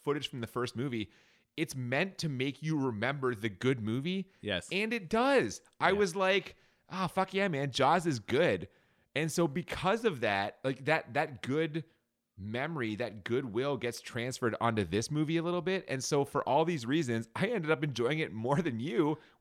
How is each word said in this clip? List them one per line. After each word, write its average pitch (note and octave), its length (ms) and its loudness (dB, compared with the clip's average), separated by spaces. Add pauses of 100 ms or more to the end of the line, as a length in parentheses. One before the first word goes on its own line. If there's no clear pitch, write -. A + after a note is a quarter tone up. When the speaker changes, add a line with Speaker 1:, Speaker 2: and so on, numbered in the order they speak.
Speaker 1:
footage C#3+ 260 -2
from C3+ 100 -10
the A2+ 80 -4
first B2 300 -4
movie, A#2+ 320 -4 (460)
it's D#3 200 -4
meant C3+ 440 -2
to E3 100 -2
make C3+ 340 -4
you D#3 140 -2
remember B2+ 580 -2
the G#2+ 140 -2
good B2 320 0
movie. D3 460 -2 (140)
Speaker 2:
Yes. F#2+ 300 -2
Speaker 1:
And G#3+ 220 0
it G3 160 -6
does. A3+ 520 2 (180)
I E3 100 4
Speaker 2:
Yeah. F#3+ 80 4
Speaker 1:
was F#3+ 180 2
like, F#3+ 400 2 (340)
"Ah, F3+ 180 -4
fuck F#3+ 260 -2
yeah, G3 140 2
man. C#3+ 240 0
Jaws D#3 360 4
is C#3+ 120 2
good." A#2 480 2 (480)
And D3+ 160 0
so E3+ 160 4
because F3+ 580 -2
of D3+ 160 0
that, G2+ 420 0
like, C3 220 -2
that, D3+ 280 0
that C#3+ 300 -2
good D#3 400 -2 (560)
memory, A#2 560 -4
that G#2+ 280 -6
goodwill C3 540 -2
gets A#2+ 240 -4
transferred A#2+ 580 -2
onto A2+ 240 2
this F#2+ 280 0
movie D#3 260 2
a E3 60 0
little F3 180 0
bit. F#3 260 -2
And C3 160 -4
so C#3+ 220 2
for C#3 240 -2
all D3+ 160 6
these D#3+ 220 -2
reasons, A#2+ 480 0
I F3+ 120 0
ended F#3+ 220 -2
up D3 140 2
enjoying B2+ 360 0
it C3+ 140 -2
more A#2+ 280 0
than C3 180 0
you D#3 400 2 (220)